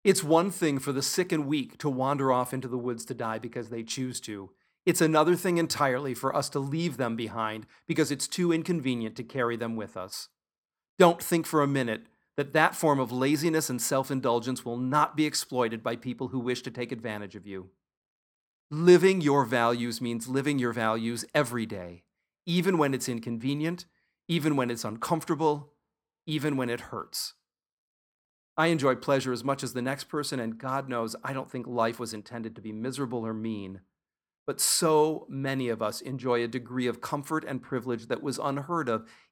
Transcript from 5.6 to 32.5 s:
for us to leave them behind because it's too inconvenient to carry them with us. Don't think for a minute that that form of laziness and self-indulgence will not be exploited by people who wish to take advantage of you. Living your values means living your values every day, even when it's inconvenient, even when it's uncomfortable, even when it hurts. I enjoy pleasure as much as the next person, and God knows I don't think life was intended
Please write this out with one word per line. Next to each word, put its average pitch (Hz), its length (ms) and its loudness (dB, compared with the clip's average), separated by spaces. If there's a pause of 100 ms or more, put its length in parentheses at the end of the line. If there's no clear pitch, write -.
for 135 200 -2
us 139 160 0
to 143 100 -2
leave 139 360 -2
them 117 200 -2
behind 110 500 -6 (220)
because 151 240 0
it's 135 160 -4
too 175 240 0
inconvenient 131 640 -2
to 120 80 -10
carry 117 320 -2
them 113 200 -4
with 104 180 -8
us. - 340 -10 (680)
Don't 170 240 8
think 170 240 0
for 156 160 2
a 143 60 4
minute 123 400 -2 (300)
that 143 160 -4
that 156 240 4
form 143 240 4
of 120 120 -2
laziness 151 560 2
and 123 140 -4
self-indulgence 131 840 0
will 120 140 -6
not 147 380 2
be 151 100 4
exploited 120 560 -2
by 117 140 -2
people 120 320 -8
who 127 100 -4
wish 123 240 -2
to 127 80 -10
take 123 220 -8
advantage 107 420 -8
of 98 120 -16
you. 95 240 -12 (1000)
Living 175 500 8
your 143 240 6
values 120 560 2
means 117 280 -4
living 139 300 0
your 120 140 0
values 113 520 -2 (100)
every 120 320 0
day, 90 380 -12 (420)
even 175 320 2
when 139 160 4
it's 120 140 -4
inconvenient, 131 800 -4 (420)
even 156 280 2
when 123 140 2
it's 117 140 -6
uncomfortable, 147 880 0 (540)
even 151 300 -2
when 123 140 0
it 120 100 -4
hurts. - 540 -8 (1200)
I 160 100 4
enjoy 139 280 2
pleasure 131 360 0
as 117 120 -6
much 135 180 -2
as 123 120 -8
the 123 80 -4
next 135 220 -4
person, 143 360 -6
and 113 180 -6
God 135 300 -6
knows 113 340 -4
I 135 120 -6
don't 131 160 -8
think 123 160 -8
life 117 340 0
was 113 140 -6
intended 110 420 -10